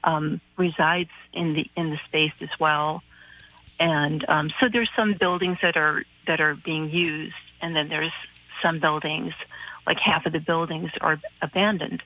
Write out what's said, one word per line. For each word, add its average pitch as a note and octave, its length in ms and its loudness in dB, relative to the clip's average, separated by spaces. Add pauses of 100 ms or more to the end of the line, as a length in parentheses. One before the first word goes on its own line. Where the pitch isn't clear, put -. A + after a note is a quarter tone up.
um, D3+ 360 2 (180)
resides E3+ 520 2 (240)
in E3 200 -2
the, D3+ 220 -2
in E3 140 -2
the D3+ 160 -4
space D#3 360 0
as E3 80 -10 (100)
well. D#3 420 2 (800)
And, D3+ 500 2
um, D3+ 300 2
so B3+ 120 6
there's A#3 240 2
some G#3+ 200 2
buildings F3+ 480 2
that E3+ 140 4
are, D3+ 260 2 (240)
that D#3+ 120 2
are D3+ 140 4
being D#3 380 -4
used, E3 420 -2 (260)
and E3+ 160 -4
then D3+ 140 0
there's D#3+ 220 -2 (500)
some E3 180 2
buildings, D#3 540 0 (540)
like, - 120 2
half G3 280 2
of D#3+ 60 -2
the D#3+ 60 0
buildings E3 520 -2 (100)
are D#3 180 2 (220)
abandoned. F#3+ 640 -2